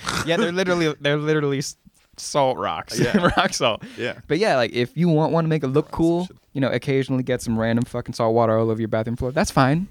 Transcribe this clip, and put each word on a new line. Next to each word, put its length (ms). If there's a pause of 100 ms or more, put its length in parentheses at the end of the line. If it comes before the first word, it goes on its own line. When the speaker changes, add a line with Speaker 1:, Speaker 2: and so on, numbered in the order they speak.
(260)
Speaker 1:
yeah, 120
they're 140
literally, 480
they're 180
literally 420
s-, 160 (420)
salt 400
rocks, 420
<laughs> 0
Speaker 2:
Yeah. 180 (200)
Speaker 1:
rock 160
salt. 300 (140)
Speaker 2:
Yeah. 300
Speaker 1:
But 120
yeah, 160
like, 180
if 240
you 120
want 240
one 100
to 60
make 140
it 40
look 200
Speaker 2:
Rock 60
Speaker 1:
cool, 340
Speaker 2:
salt. 120 (140)
Speaker 1:
you 80
know, 100
occasionally 520
get 180
some 180
random 260
fucking 300
salt 180
water 240
all 120
over 120
your 60
bathroom 300
floor. 140
That's 200
fine. 400